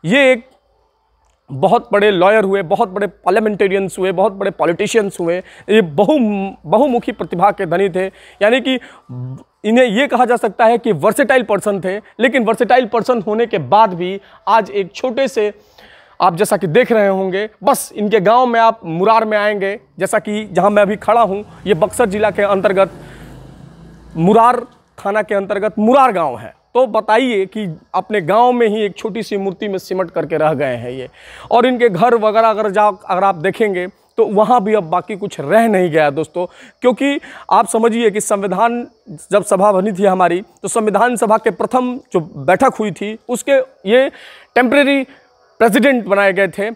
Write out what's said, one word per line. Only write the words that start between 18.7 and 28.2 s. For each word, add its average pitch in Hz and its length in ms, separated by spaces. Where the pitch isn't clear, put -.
मुरार 202 400
में 214 140
आएंगे, 208 420
जैसा 190 200
कि 208 340
जहां 180 180
मैं 208 120
अभी 202 140
खड़ा 226 240
हूं, 202 220
ये 196 80
बक्सर 196 320
जिला 208 240
के 202 120
अंतर्गत 196 480
मुरार 226 500
थाना 208 160
के 208 120
अंतर्गत 202 440
मुरार 247 340
गांव 151 260
है। 107 160
तो 254 120
बताइए 214 600
कि 190 320
अपने 190 260